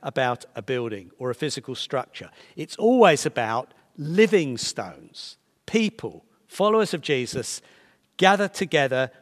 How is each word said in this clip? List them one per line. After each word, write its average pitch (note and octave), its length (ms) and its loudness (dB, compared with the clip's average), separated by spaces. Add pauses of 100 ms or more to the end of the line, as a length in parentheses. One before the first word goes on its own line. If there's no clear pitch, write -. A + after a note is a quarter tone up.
about B2+ 420 -2 (100)
a A#2 80 -10
building G#2+ 560 -6
or B2+ 120 -4
a A#2+ 40 -4
physical C3 400 -8
structure. - 560 -8 (260)
It's - 200 -12
always G#3+ 500 6
about A#2+ 480 -4 (240)
living E3 580 2
stones, - 800 -12 (300)
people, - 580 -4 (220)
followers G#3+ 480 2
of D3+ 80 -6
Jesus, B2+ 580 -4 (560)
gathered F#3+ 380 4
together C3 560 0 (120)